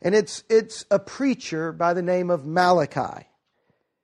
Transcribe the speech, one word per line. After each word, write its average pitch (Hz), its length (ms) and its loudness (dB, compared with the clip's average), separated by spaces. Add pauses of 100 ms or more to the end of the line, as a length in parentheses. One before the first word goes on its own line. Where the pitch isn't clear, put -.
And 185 120 2
it's, - 360 0
it's 220 400 0
a 196 80 4
preacher 165 720 -4
by 170 220 0
the 185 80 -2
name 180 260 0
of 165 160 -2
Malachi. 160 840 0 (760)